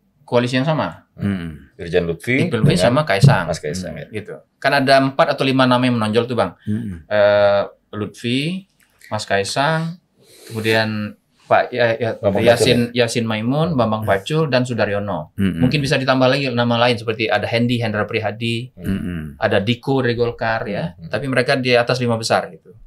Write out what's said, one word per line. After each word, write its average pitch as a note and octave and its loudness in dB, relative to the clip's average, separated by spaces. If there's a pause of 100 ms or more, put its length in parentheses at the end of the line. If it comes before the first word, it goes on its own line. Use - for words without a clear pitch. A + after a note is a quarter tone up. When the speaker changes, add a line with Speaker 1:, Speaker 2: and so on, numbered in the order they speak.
(220)
Speaker 1:
koalisi B2 0
yang C3+ 0
sama. A2+ -4
Speaker 2:
Hmm. E2+ -6
Speaker 3:
Irjen F2 -2
Lutfi G2+ -2
Speaker 1:
Irjen A2 -2
Lutfi C#3+ 4
Speaker 3:
dengan F3 2
Speaker 1:
sama B2 2
Kaisang. A2 4
Speaker 3:
Mas E2 -4
Kaisang, E2 -8
Speaker 1:
Hmm, C#2+ -14
Speaker 3:
ya. - -20
Speaker 1:
gitu. G2 -10 (240)
Kan C#3 0
ada C3+ 4
empat C3+ 2
atau C#3 -2
lima C3 4
nama B2 4
yang B2+ 2
menonjol A2 0
tuh, B2 -6
Bang. F#2+ 0
Speaker 2:
Hmm. G#2 -6
Speaker 1:
Eh, G2+ 4 (280)
Lutfi, C3+ -6 (400)
Mas G#2+ -6
Kaisang, D#3+ -2 (480)
kemudian A2 -2 (300)
Pak - 2
ya-, A#2 0
ya-, A2+ -2
Speaker 3:
Bambang G2+ 0
Speaker 1:
Yasin, A#2 4
Speaker 3:
Pacul. A#2+ -6
Speaker 1:
Yasin A#2 0
Maimun, B2 -2
Bambang A2 0
Pacul, D3+ 0
dan B2+ 0
Sudaryono. G2+ -4
Speaker 2:
Hmm. F#2+ 0
Speaker 1:
Mungkin B2+ 2
bisa C#3 0
ditambah C3 2
lagi C3+ 2
nama A#2+ 0
lain B2 4
seperti A2 -4
ada G#2+ 0
Hendy A#2+ 0
Hendra G#2+ -2
Prihadi, A2+ -4
Speaker 2:
Hmm. F2 -6
Speaker 1:
ada G#2+ 0
Diko A#2+ 0
dari A#2+ 0
Golkar, A2+ -2
ya. A2+ -6
Speaker 3:
Hmm. - -18
Speaker 1:
Tapi - -6
mereka C3 0
di B2+ 0
atas A#2+ 4
lima A#2+ 0
besar G#2+ 0
gitu. - -20 (100)